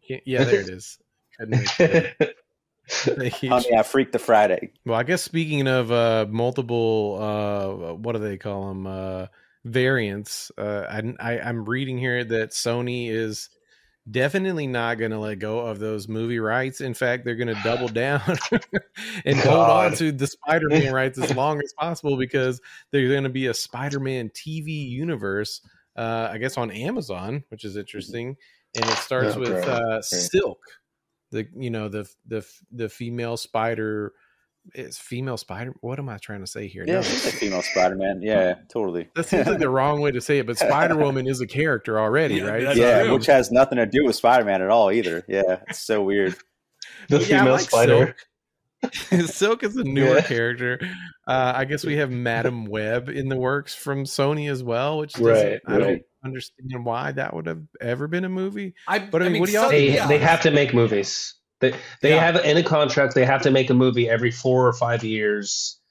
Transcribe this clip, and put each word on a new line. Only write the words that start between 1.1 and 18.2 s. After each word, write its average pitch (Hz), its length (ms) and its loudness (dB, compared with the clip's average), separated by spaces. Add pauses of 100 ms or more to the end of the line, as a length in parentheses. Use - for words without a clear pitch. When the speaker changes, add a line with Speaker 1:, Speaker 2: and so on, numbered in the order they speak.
Speaker 1:
Couldn't 117 220 0
make - 200 -4
it. 165 600 2
Speaker 2:
<laughs> - 460 -20
Speaker 1:
Thank - 560 -4
you. 131 60 -4
Speaker 3:
Honey, 123 260 4
I 110 80 6
freaked 135 280 0
the 117 80 -2
Friday. 104 520 4 (140)
Speaker 1:
Well, 117 120 -2
I 123 60 0
guess 170 200 -2
speaking 151 440 -2
of, 127 240 0
uh, 113 380 2
multiple, 113 880 -2
uh, 101 760 -4
what 113 180 -6
do 113 60 -4
they 104 180 -6
call 98 320 -8
'em? 95 160 -10
Uh, 95 400 -8 (380)
variants. 120 960 -2
Uh, 104 280 -6 (340)
I, 117 140 -4
I, 120 60 -4
I'm 117 260 -6
reading 127 320 -4
here 123 260 -2
that 110 280 -2
Sony 120 580 -4
is 110 400 -6 (600)
definitely 151 560 0
not 117 320 -2
gonna 110 200 -2
let 107 200 -6
go 107 220 -4
of 110 180 -6
those 107 280 -6
movie 113 300 -4
rights. 123 440 -2
In 127 120 -6
fact, 123 320 -2
they're 120 80 -4
gonna 113 300 -4
double 120 240 0
down 123 380 0